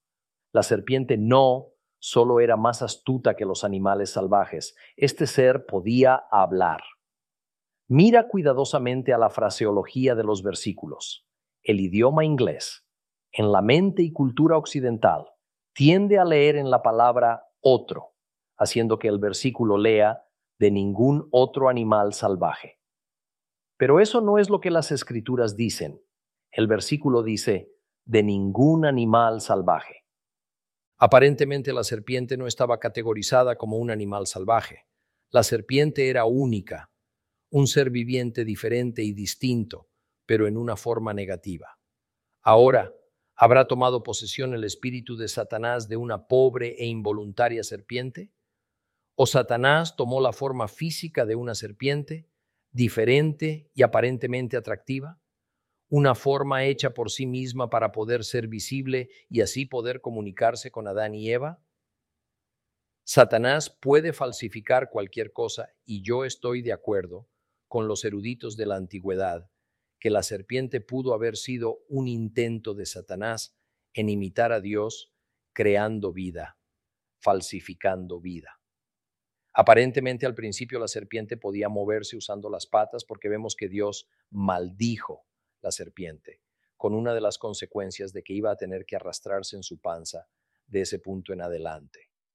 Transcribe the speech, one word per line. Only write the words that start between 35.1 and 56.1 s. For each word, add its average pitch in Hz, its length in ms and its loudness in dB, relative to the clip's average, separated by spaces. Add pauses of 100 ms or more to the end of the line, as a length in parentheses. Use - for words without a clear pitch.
La 120 140 4
serpiente 135 640 0
era 123 160 0
única, 113 640 -2 (600)
un 139 160 4
ser 131 240 2
viviente 120 560 -4
diferente 113 560 -4
y 104 100 -4
distinto, 107 800 -6 (340)
pero 107 220 0
en 104 100 -4
una 117 180 -6
forma 110 380 -6
negativa. 95 640 -10 (640)
Ahora, 117 540 6 (400)
¿habrá 123 320 8
tomado 127 360 0
posesión 120 520 -8
el 110 100 -6
espíritu 120 540 -10
de 110 100 -8
Satanás 113 580 -4
de 113 120 -6
una 117 300 -8
pobre 127 500 2
e 120 80 -6
involuntaria 107 760 -4
serpiente? 123 720 -12 (840)
¿O 131 100 4
Satanás 135 720 2
tomó 131 260 -2
la 123 100 2
forma 127 340 -6
física 156 600 -6
de 110 100 -2
una 120 180 -8
serpiente, 139 720 -8 (440)
diferente 147 1040 0
y 131 80 4
aparentemente 123 720 -2
atractiva? 135 640 -8 (680)
Una 143 280 4